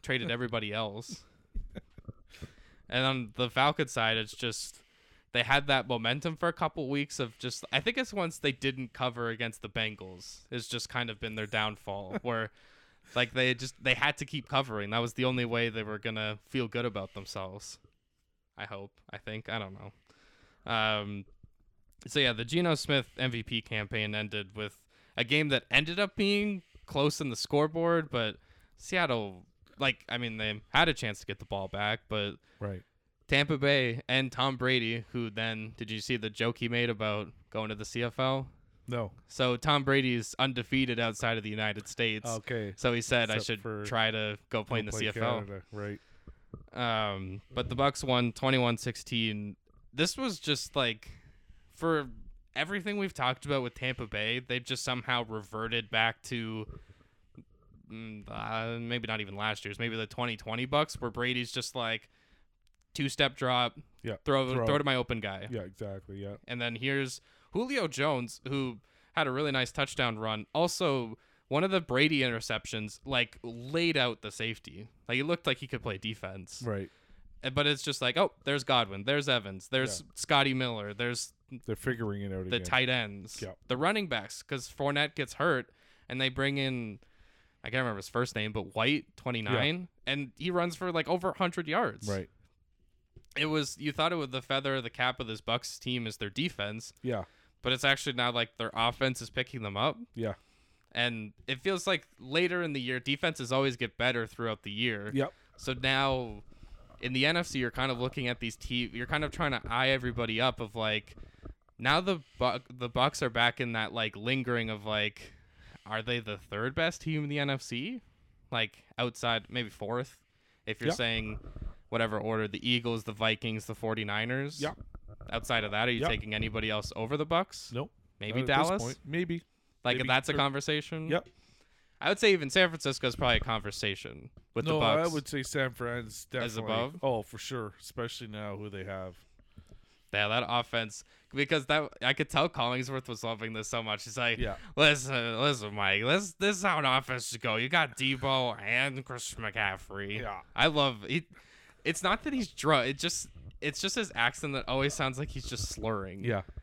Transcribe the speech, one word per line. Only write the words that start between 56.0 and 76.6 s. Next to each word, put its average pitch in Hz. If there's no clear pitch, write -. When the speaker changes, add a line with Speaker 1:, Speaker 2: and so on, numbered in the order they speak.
Speaker 1:
to, 110
mm, 110
uh, 110
maybe 117
not 110
even 98
last 104
year's, 101
maybe 117
the 110
twenty 120
twenty 117
Bucs, 147
where 120
Brady's 123
just -
like, 113
two-step 139
drop, 123
Speaker 2:
Yeah, 113
Speaker 1:
throw, 135
Speaker 2:
throw. 123
Speaker 1:
throw 147
to 147
my 139
open 120
guy. 98
Speaker 2:
Yeah, 113
exactly, 98
yeah. 101
Speaker 1:
And 123
then 120
here's 135
Julio 233
Jones, 135
who 131
had 156
a 131
really 143
nice 131
touchdown 127
run. 110
Also, 143
one 147
of 190
the 185
Brady 147
interceptions, 110
like, 127
laid 139
out 123
the 104
safety. 110
Like, 120
it 139
looked 170
like 131
he 131
could 123
play 104
defense. 95